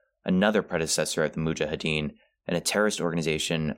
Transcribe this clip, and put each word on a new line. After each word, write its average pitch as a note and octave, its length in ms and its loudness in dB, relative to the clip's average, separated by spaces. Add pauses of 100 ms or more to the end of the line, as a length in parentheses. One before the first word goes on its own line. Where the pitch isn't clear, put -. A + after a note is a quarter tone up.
(240)
another G2 380 4
predecessor D#2+ 640 0
of D2+ 80 0
the D#2+ 80 -6
Mujahideen, D#2 720 -2 (340)
and F2 100 0
a E2+ 40 0
terrorist G#2 400 0
organization D#2+ 760 0